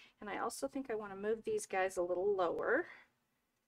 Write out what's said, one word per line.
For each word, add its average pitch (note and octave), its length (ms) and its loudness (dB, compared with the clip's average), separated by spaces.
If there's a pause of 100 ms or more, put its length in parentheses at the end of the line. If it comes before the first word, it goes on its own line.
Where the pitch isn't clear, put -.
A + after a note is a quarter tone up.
(180)
And G#3 120 -10
I F#3 80 -4
also - 280 -4
think C4+ 240 -6
I A#3 40 -2
want G#3 180 -6
to F#3+ 60 -8
move G#3+ 260 0
these G#3+ 220 0
guys F#3+ 320 0
a F3+ 40 4
little F3+ 320 2
lower F#3 520 2 (800)